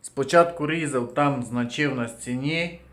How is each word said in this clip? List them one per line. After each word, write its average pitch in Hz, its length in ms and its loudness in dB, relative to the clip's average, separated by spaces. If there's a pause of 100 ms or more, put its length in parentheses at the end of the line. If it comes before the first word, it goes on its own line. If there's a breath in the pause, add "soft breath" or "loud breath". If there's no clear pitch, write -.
спочатку 151 640 2
різав 135 460 -2
там, 139 300 2
значив 120 520 -2
на 117 120 -2
стіні 151 720 -4 (140)